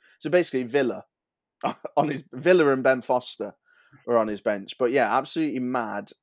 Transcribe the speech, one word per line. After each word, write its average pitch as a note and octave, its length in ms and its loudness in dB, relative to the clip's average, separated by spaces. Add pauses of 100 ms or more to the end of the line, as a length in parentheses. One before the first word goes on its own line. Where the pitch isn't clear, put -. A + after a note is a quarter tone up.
(180)
So - 120 -8
basically, D3 340 0
Villa B2+ 400 -2 (580)
<laughs> - 340 -8
on D3 120 2
his, C#3 240 -8
Villa D#3 400 4
and C3 100 0
Ben C3 180 4
Foster A2+ 540 -4 (520)
were A#2+ 120 4
on A2 100 2
his G#2 120 -6
bench. G2+ 380 -4
But A#2+ 140 2
yeah, A#2+ 240 2
absolutely D3 440 -2
mad. A2+ 500 -6 (120)